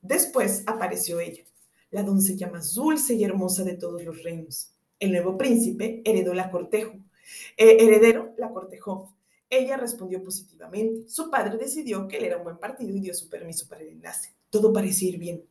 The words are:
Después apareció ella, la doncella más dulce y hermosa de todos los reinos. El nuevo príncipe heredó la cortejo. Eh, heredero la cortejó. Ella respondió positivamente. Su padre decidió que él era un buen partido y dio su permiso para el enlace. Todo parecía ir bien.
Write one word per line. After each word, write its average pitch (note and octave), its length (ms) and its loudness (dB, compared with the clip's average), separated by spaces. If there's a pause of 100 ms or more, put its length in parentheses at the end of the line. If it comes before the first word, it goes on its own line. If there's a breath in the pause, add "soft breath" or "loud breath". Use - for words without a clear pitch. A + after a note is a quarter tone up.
Después G#3 640 0
apareció F3+ 540 -4
ella, E3+ 240 -12 (480)
la G3+ 120 -4
doncella G3 460 0
más F3 240 -8
dulce D4 400 0
y G#3 100 2
hermosa F#3 400 -2
de F3+ 100 -4
todos E3+ 300 -10
los D#3+ 200 -12
reinos. E3 480 -12 (280)
El G3 120 0
nuevo F#3 260 0
príncipe A3+ 680 0
heredó F#3 300 2
la F#3 160 -4
cortejo. F3+ 440 -4 (640 loud breath)
Eh, A3 220 12
heredero A3 580 8
la A#3 140 -6
cortejó. - 640 -12 (340)
Ella C4 280 2
respondió F#3 460 -6
positivamente. G#3 840 -6
Su D#4+ 200 -6
padre A3 280 -2
decidió A3+ 500 -6
que - 100 -10
él - 80 -4
era F3 120 -4
un F3 60 -10
buen E3+ 140 -12
partido G#3+ 380 -8
y G3 60 -4
dio F3+ 120 -8
su - 160 -10
permiso E3 380 -10
para D#3+ 140 -20
el D#3 80 -18
enlace. D#3+ 440 -14 (160)
Todo G#3+ 220 4
parecía F#3+ 380 0
ir F3 100 -8
bien. E3+ 320 -10